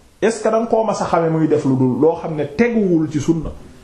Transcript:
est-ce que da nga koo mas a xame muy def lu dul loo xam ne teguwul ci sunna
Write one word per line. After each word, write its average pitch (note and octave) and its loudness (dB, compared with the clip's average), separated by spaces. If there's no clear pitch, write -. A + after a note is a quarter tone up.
est-ce G#3 -2
que A3 -2
da A3 0
nga A#3 -2
koo A3 0
mas G3+ -4
a - -2
xame E3 0
muy D#3+ 2
def D3 2
lu C3 2
dul B2+ 0
loo E3 4
xam E3 -6
ne D3 -4
teguwul G3+ 2
ci D3+ -2
sunna E3 -2